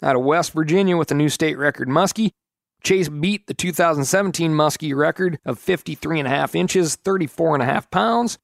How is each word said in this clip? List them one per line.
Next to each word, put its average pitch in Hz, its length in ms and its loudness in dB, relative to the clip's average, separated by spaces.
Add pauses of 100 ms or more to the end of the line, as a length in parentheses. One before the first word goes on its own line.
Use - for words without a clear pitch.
out 139 140 2
of 123 60 2
West 151 300 2
Virginia 175 440 2
with 160 140 -2
a - 40 0
new 147 140 2
state 147 300 -2
record 135 300 -2
muskie. 190 420 0 (520)
Chase 190 280 2
beat 165 380 -4
the - 40 -10
two 175 200 -4
thousand 160 320 2
seventeen 170 480 0
muskie 151 440 0
record 156 480 0
of 127 140 -6
fifty-three 165 600 -4
and 139 80 -2
a 123 40 -2
half 139 240 0
inches, 175 420 0
thirty-four 165 560 -2
and 139 100 2
a 120 40 0
half - 240 -2
pounds, 226 540 0